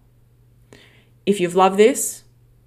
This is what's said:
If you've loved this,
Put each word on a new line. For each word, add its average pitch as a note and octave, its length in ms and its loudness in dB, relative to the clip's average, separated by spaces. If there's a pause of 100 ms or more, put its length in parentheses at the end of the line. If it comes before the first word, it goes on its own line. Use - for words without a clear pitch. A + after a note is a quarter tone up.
(1300)
If G3+ 140 -2
you've E3+ 160 -4
loved F#3+ 200 2
this, - 480 0 (420)